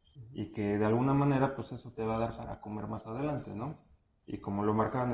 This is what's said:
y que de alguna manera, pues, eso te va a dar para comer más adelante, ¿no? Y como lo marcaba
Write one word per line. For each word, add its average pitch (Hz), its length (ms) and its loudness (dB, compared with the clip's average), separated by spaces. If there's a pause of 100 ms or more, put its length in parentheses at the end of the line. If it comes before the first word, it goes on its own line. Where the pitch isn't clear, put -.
(340)
y 107 200 -6
que 104 260 2
de 107 60 4
alguna 123 300 4
manera, 139 420 4
pues, 117 160 -8
eso 120 200 -12
te 113 120 -4
va 110 120 0
a 113 40 0
dar 117 160 0
para - 240 -10
comer 107 260 -6
más 107 200 -8
adelante, 131 480 -4
¿no? 135 240 -6 (500)
Y - 100 -6
como 101 260 -2
lo 107 100 4
marcaba 117 400 2